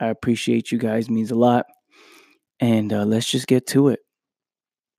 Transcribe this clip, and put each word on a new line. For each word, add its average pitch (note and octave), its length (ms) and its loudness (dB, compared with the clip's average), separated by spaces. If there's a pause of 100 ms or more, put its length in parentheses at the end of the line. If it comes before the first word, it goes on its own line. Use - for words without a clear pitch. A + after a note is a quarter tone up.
I A#2 60 -2
appreciate A2+ 640 -2
you A#2+ 80 -4
guys, A2+ 320 -4
means A2 220 -4
a A#2 40 -4
lot. A#2+ 320 4 (920)
And, A2 320 0
uh, G#2 140 -2
let's A2 260 -2
just B2+ 160 -4
get B2+ 200 0
to C#3 200 4
it. A#2 140 0 (960)